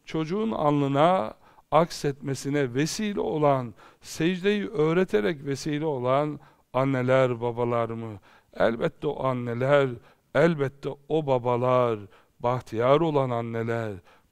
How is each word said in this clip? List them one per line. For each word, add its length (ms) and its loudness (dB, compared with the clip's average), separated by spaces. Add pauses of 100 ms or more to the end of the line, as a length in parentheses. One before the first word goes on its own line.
çocuğun 460 -4
alnına 840 2 (360)
aksetmesine 1040 -2
vesile 460 -2
olan, 540 0 (260)
secdeyi 680 -2
öğreterek 760 0
vesile 400 -4
olan 560 0 (320)
anneler, 680 2
babalar 480 0
mı? 320 -10 (360)
Elbette 500 0
o 200 -4
anneler, 640 0 (460)
elbette 540 0 (200)
o 180 0
babalar, 720 2 (420)
bahtiyar 600 2
olan 300 0
anneler, 600 -4 (400)